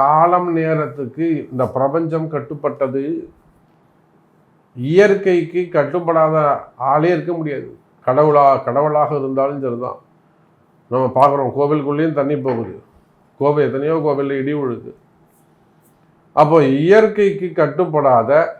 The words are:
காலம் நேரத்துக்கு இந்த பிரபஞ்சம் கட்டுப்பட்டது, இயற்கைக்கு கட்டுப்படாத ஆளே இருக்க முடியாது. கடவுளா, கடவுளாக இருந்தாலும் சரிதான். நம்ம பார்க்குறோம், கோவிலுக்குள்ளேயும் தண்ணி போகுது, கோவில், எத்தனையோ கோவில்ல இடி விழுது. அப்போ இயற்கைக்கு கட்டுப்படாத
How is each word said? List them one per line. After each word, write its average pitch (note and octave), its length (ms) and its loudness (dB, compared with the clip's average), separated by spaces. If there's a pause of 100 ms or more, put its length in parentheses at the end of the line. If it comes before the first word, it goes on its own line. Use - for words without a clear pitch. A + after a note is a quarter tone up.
காலம் E3+ 580 2
நேரத்துக்கு D#3 680 -4 (240)
இந்த B2+ 140 -2 (120)
பிரபஞ்சம் D#3 560 -2
கட்டுப்பட்டது, C3+ 680 -6 (1700)
இயற்கைக்கு F3+ 840 2 (140)
கட்டுப்படாத D#3+ 600 0 (540)
ஆளே D3+ 260 2
இருக்க D#3 240 -6
முடியாது. C3+ 280 -8 (380)
கடவுளா, C#3+ 400 4 (200)
கடவுளாக D3 520 0
இருந்தாலும் C3+ 460 -4
சரிதான். B2 340 -6 (920)
நம்ம C3 140 0 (140)
பார்க்குறோம், C#3 380 2
கோவிலுக்குள்ளேயும் C#3+ 640 0
தண்ணி C#3+ 180 0 (100)
போகுது, A2+ 280 -4 (680)
கோவில், D3 260 2
எத்தனையோ C#3 280 -4 (120)
கோவில்ல C#3 340 -2
இடி C#3 160 -4
விழுது. A#2+ 340 -8 (1500)
அப்போ D3+ 200 4 (240)
இயற்கைக்கு G3 680 2 (120)
கட்டுப்படாத C#3 720 2 (300)